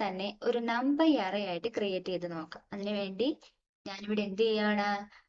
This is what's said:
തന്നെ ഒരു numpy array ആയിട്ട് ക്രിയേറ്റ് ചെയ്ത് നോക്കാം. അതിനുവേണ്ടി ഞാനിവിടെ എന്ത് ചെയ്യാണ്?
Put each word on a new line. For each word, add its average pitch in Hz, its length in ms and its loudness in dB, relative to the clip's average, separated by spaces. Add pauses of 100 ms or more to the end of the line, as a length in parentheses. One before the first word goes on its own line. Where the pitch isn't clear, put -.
തന്നെ 190 260 -2 (200)
ഒരു 240 120 2 (100)
numpy 277 400 4 (160)
array 202 260 0
ആയിട്ട് 170 260 -2
ക്രിയേറ്റ് 190 360 -2
ചെയ്ത് 175 220 -2
നോക്കാം. - 280 -10 (100)
അതിനുവേണ്ടി 202 540 -2 (640)
ഞാനിവിടെ 208 380 -2
എന്ത് 190 220 2
ചെയ്യാണ്? 208 380 2 (420)